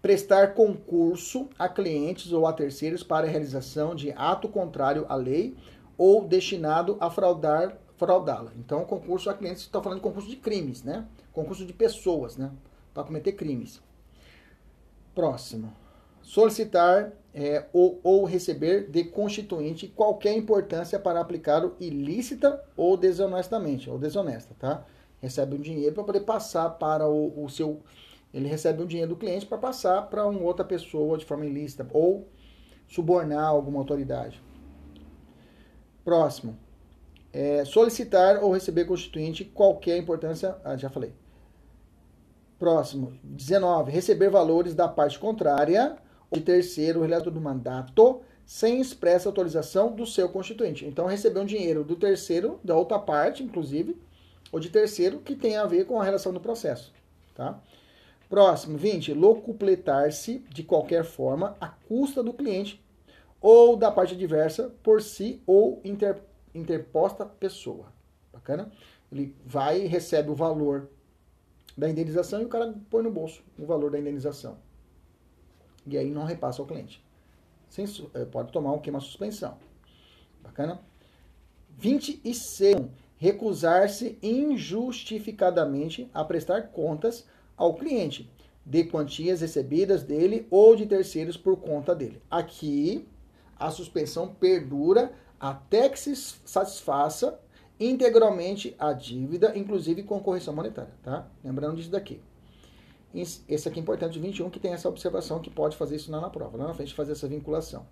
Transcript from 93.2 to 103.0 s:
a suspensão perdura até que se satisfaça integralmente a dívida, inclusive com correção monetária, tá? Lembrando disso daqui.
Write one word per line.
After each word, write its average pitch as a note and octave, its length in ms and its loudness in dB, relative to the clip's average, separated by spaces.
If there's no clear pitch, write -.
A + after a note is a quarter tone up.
a D#3 140 -6
suspensão E3+ 560 -6
perdura F#3 840 2
até G3 480 0
que C4+ 100 -2
se C#4+ 160 -6
satisfaça D#3 960 -2
integralmente A3 1000 2
a D3+ 140 0
dívida, C3+ 640 -2
inclusive G3 480 -4
com G3+ 160 -6
correção F3+ 340 -6
monetária, E3+ 480 -10
tá? D3 240 -10
Lembrando C#3 340 -6
disso E3 140 -12
daqui. G3 300 -8